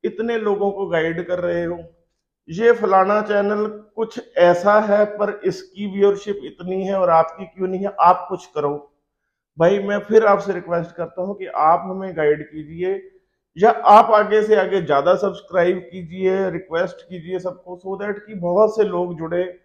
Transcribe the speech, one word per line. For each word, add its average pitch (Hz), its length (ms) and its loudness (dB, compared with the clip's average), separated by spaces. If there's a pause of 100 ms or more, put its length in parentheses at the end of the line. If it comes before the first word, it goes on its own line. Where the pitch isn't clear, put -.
इतने 226 340 -4
लोगों 202 340 -2
को 196 160 -8
guide 170 400 -2
कर 180 120 -4
रहे 175 260 -2
हो। 170 120 -6 (720)
ये 220 260 2
फलाना 202 480 4
channel 208 440 0 (300)
कुछ 220 240 -6 (180)
ऐसा 175 420 4
है 208 240 2 (140)
पर 208 160 -2 (120)
इसकी 196 460 -6
viewership 202 520 0
इतनी 180 420 -8
है 196 100 -4
और 180 140 0
आपकी 165 360 2
क्यों 185 220 -8
नहीं 185 140 -4
है, 196 180 -6
आप 175 300 4
कुछ 185 160 -8
करो। 147 460 -6 (680)
भाई 185 220 4
मैं 202 200 -4
फिर 220 260 2
आपसे 196 280 2
request 170 420 -6
करता 170 260 -8
हूँ 196 160 -6
कि 190 100 -10
आप 165 380 2
हमें 190 320 -8
guide 151 340 2
कीजिए 160 420 -8 (640)
या 214 140 6
आप 220 420 6
आगे 208 300 4
से 214 120 2
आगे 190 260 0
ज्यादा 147 340 2
subscribe 185 640 -2 (120)
कीजिए, 185 580 -4
request 170 520 -6
कीजिए 180 380 -10
सबको, 180 380 -12
so 190 240 -10
that 202 240 -8
कि 220 140 -18
बहुत 202 360 2
से 220 80 2
लोग 175 340 -4
जुड़े। 170 260 -4 (220)